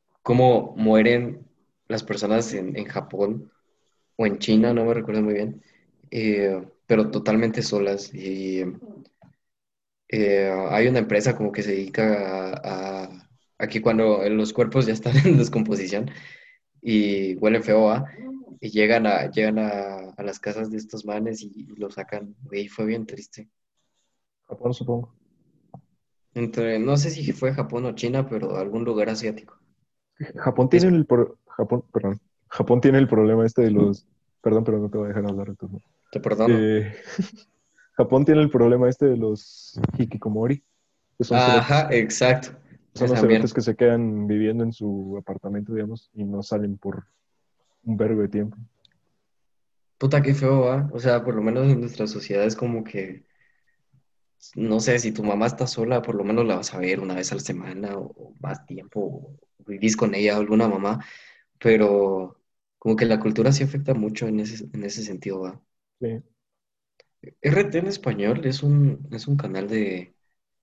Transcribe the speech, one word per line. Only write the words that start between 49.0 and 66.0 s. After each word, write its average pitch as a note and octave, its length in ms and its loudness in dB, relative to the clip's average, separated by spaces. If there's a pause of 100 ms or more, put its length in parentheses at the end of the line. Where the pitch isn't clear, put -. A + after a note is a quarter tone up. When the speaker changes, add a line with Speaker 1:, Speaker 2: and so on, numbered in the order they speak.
Speaker 1:
Puta, C#3 240 2
qué C#3 120 4
feo, C3+ 280 2
¿va? C3+ 300 0
O A#2+ 80 -10
sea, A#2+ 240 2
por B2 100 -2
lo G#2+ 80 -2
menos A#2+ 260 2
en B2+ 120 4
nuestra A#2 260 -6
sociedad G#2 380 -2
es A2 120 0
como A#2 280 -4
que, F#2+ 400 -10 (1300)
no A2 260 0
sé, B2 180 2
si A2+ 140 -4
tu G#2+ 120 -8
mamá G#2 220 0
está B2 200 -2
sola, A#2+ 360 -2
por A2+ 120 -6
lo G2+ 100 -4
menos A2+ 220 0
la G2+ 100 0
vas - 160 -8
a F#2+ 60 -12
ver F#2 220 -2
una F#2 140 -6
vez F#2 180 -6
a - 20 -6
la G2 60 -6
semana F#2+ 580 -10
o, - 80 -10 (100)
o - 240 -20
más F#2 260 -10
tiempo, F#2+ 340 -12
o - 640 -12
vivís G#2 300 -2
con A2 180 0
ella G#2 220 0
o G#2 40 0
alguna G#2+ 280 2
mamá, G2 360 -2 (540)
pero G2+ 840 2 (380)
como A2 160 0
que A2+ 120 2
la A2 120 2
cultura A2+ 340 2
sí C#3 120 2
afecta C#3 300 -2
mucho G#2+ 340 -4
en G#2+ 120 -2
ese, - 320 -8
en G#2 120 -8
ese G2+ 180 -8
sentido, G2 380 -8
¿va? F#2 200 -10 (400)